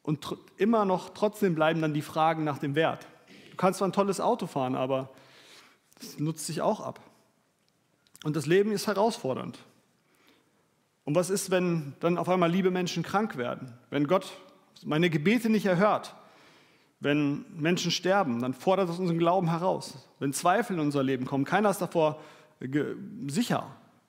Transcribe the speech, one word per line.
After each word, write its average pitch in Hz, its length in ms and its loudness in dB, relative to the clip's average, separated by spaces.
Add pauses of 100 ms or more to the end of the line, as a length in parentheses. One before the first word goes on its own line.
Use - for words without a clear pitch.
Und 147 220 -2
tr-, - 140 -8 (200)
immer 214 260 4
noch 185 260 0
trotzdem 208 440 0
bleiben 160 280 2
dann 156 120 0
die 147 80 0
Fragen 160 420 0
nach 147 140 -2
dem 139 160 -4
Wert. 156 320 0 (460)
Du - 40 -20
kannst 185 220 2
zwar 196 100 0
ein 180 60 -2
tolles 196 260 0
Auto 196 280 0
fahren, 131 260 -2
aber 131 380 -2 (880)
das - 180 -16
nutzt 156 300 -4
sich 170 120 -6
auch 208 220 0
ab. - 180 -10 (1200)
Und 151 120 -2
das 151 120 -4
Leben 202 240 2
ist 202 160 -2
herausfordernd. 190 720 -2 (1500)
Und 147 100 -2
was 180 160 2
ist, 196 180 -2
wenn 170 520 0
dann 170 180 2
auf 170 100 -4
einmal 175 220 4
liebe 185 180 2
Menschen 180 320 -2
krank 214 340 -2
werden? 127 380 -6 (160)
Wenn 143 160 0
Gott 185 260 0 (540)
meine 160 240 2
Gebete 185 400 2
nicht 208 160 2
erhört? 185 500 2 (840)
Wenn 143 460 0 (120)
Menschen 170 320 0
sterben, 180 520 0
dann 127 120 -2
fordert 185 360 2
das 170 100 -6
unseren 170 180 0
Glauben 170 320 2
heraus. - 580 -4 (120)
Wenn 139 140 -2
Zweifel 196 420 2
in 160 40 -2
unser 147 220 2
Leben 131 240 0
kommen, 139 200 0
keiner 202 260 4
ist - 80 -4
davor 156 420 0 (380)
ge-, 131 360 -2 (320)
sicher. 156 480 -2 (320)